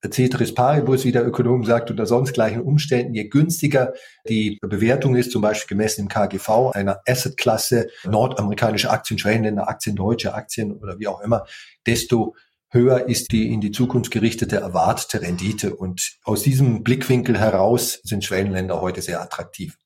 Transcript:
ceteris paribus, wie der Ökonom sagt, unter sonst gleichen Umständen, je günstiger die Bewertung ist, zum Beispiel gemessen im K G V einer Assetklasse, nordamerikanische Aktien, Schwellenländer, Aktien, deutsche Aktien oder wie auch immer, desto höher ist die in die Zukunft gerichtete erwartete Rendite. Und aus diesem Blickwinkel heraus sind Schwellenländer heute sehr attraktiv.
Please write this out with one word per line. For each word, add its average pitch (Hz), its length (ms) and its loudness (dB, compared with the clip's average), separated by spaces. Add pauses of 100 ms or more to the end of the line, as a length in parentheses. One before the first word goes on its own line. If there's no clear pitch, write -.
ceteris 123 480 0
paribus, 135 520 2
wie 123 80 2
der 120 120 4
Ökonom 120 380 2
sagt, 117 260 2
unter 107 160 -2
sonst 120 280 2
gleichen 110 280 0
Umständen, 123 520 0
je 107 160 -4
günstiger 143 640 2 (340)
die 107 320 0
Bewertung 120 560 2
ist, 123 160 0
zum 107 100 0
Beispiel 107 360 -2
gemessen 107 240 -2
im 101 80 -4
K 104 160 0
G 95 140 -4
V 120 320 2
einer 98 360 -2
Assetklasse, 117 800 0 (160)
nordamerikanische 104 880 0
Aktien, 107 280 -2
Schwellenländer, 107 520 0
Aktien, 107 260 -6
deutsche 101 380 -2
Aktien 104 400 -8
oder 98 260 -12
wie 104 80 -6
auch 98 140 -6
immer, 107 240 -2 (420)
desto 113 480 0 (340)
höher 127 380 4
ist - 240 -2
die 113 220 0
in 110 80 -2
die 101 100 -2
Zukunft 123 400 0
gerichtete 110 460 0
erwartete 92 640 -2
Rendite. 90 520 -4
Und 92 520 -8
aus 107 180 0
diesem 131 400 2
Blickwinkel 120 560 2
heraus 107 640 2
sind 101 220 -4
Schwellenländer 92 560 -2
heute 90 200 -4
sehr 85 200 -6
attraktiv. - 640 -12